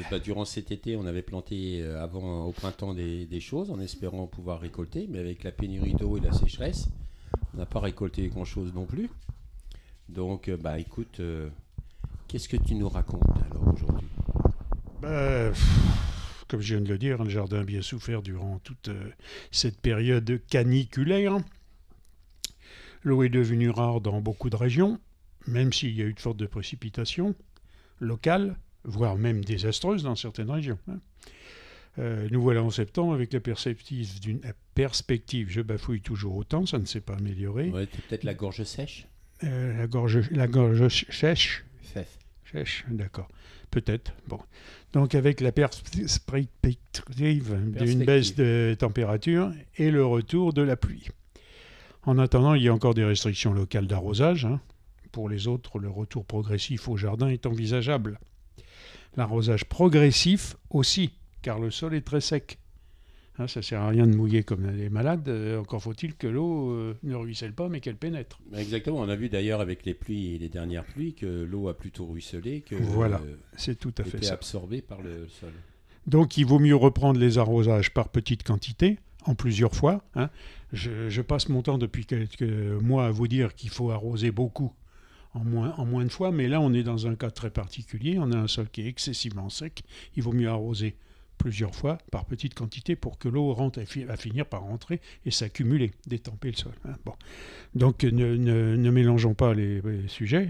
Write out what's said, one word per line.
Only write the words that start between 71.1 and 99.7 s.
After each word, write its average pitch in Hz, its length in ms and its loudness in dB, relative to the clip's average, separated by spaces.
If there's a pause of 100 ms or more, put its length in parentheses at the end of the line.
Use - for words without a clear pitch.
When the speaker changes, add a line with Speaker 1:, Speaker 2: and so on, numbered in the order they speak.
Speaker 1:
que 90 300 -6
l'eau 95 240 -4
a 85 100 -6
plutôt - 280 -12
ruisselé 87 560 -8
que, - 140 -10
Speaker 2:
Voilà, 104 500 2
Speaker 1:
euh, 73 100 -12 (220)
Speaker 2:
c'est 123 200 -4
tout 123 200 -6
à 110 60 0
fait 95 140 -6
Speaker 1:
était 101 100 -2
Speaker 2:
ça. 95 80 0
Speaker 1:
absorbée 98 460 -8
par 95 200 -14
le 85 260 -10
sol. 85 240 -16 (560)
Speaker 2:
Donc 151 300 6
il 147 80 6
vaut 139 140 8
mieux 147 160 8
reprendre 135 440 6
les 120 180 6
arrosages 113 560 4
par 117 160 2
petite 113 340 -2
quantité, 123 540 2 (280)
en 135 100 2
plusieurs 113 400 2
fois, 185 300 2 (100)
hein. 131 140 0 (420)
Je, 113 380 -4
je 107 120 -2
passe 139 280 0
mon 127 120 2
temps 139 160 2
depuis 117 280 -2
quelques 113 380 -2
mois 110 640 2
à 113 40 2
vous 113 160 2
dire 120 280 2
qu'il - 160 -10
faut 120 200 -2
arroser 113 400 -2
beaucoup 120 400 -2 (640)
en 117 100 -4
moins, 117 340 0
en 131 80 -2
moins 123 200 0
de 120 60 0
fois, 185 200 -2
mais 143 180 2
là 151 120 2
on 135 120 6
est 120 100 4
dans 113 240 -2
un 117 80 -2
cas 117 160 -4
très - 180 -6
particulier, 113 720 -4
on 131 120 2
a 117 60 2
un 110 100 0
sol 107 220 -2
qui - 120 -10
est 107 60 -4
excessivement 110 600 -6
sec, - 340 -10 (340)
il 123 60 0
vaut 117 100 -2
mieux 120 160 2
arroser 107 460 -2 (420)
plusieurs 107 380 0
fois 151 220 -2 (140)
par 90 140 -4
petite 131 280 -6
quantité 120 420 -6
pour - 220 -8
que - 100 -4
l'eau 139 260 2
rentre, 127 260 -2
elle 107 80 -8
fi-, 135 160 -8
va 120 120 -6
finir 117 300 -4
par 98 160 -8
rentrer 113 400 -6 (240)
et 127 60 -4
s'accumuler, 120 600 0 (160)
détamper 117 440 -8
le - 60 -6
sol, - 160 -8 (120)
hein. 135 100 -10 (100)
Bon. - 80 -10 (640)
Donc 127 280 2
ne, 120 340 4
ne, 113 400 2
ne 120 140 4
mélangeons 120 420 6
pas 117 200 4
les, 101 280 0